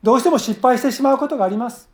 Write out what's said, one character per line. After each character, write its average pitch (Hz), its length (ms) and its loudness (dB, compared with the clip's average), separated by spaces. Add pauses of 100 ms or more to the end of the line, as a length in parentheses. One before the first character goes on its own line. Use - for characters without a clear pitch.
ど 214 120 4
う 254 60 2
し 240 40 -8
て 349 60 4
も 294 80 2
失 214 220 -4
敗 247 180 2
し 247 40 -6
て 277 80 0
し - 120 -6
ま 269 100 2
う 262 60 0
こ 294 100 -4
と 302 80 -6
が 214 80 0
あ 185 40 0
り 202 80 -4
ま 233 140 -6
す。 - 240 -20